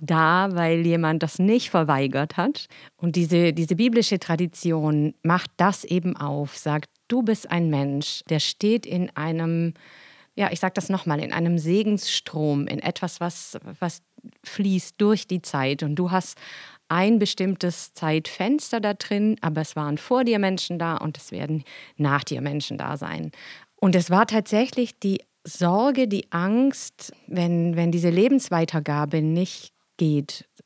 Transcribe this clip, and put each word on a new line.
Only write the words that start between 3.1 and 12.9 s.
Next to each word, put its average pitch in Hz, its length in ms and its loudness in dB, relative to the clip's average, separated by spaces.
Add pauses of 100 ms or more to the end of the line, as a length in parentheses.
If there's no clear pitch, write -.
diese, 170 380 4
diese 165 240 0
biblische 226 420 2
Tradition 160 960 0 (100)
macht 175 320 0
das 185 300 2
eben 180 320 -2
auf, 143 400 -6
sagt, 151 320 -4 (180)
du 247 160 0
bist 214 260 -2
ein 170 200 2
Mensch, 139 580 -2
der 156 140 0
steht 220 440 0
in 180 300 -2
einem, 165 580 -2 (600)
ja, 196 160 0
ich 175 80 -4
sag 185 140 0
das - 160 -4
nochmal, 170 320 0
in - 100 -6
einem 170 280 0
Segensstrom, 156 1080 0
in - 120 -4
etwas, - 420 -6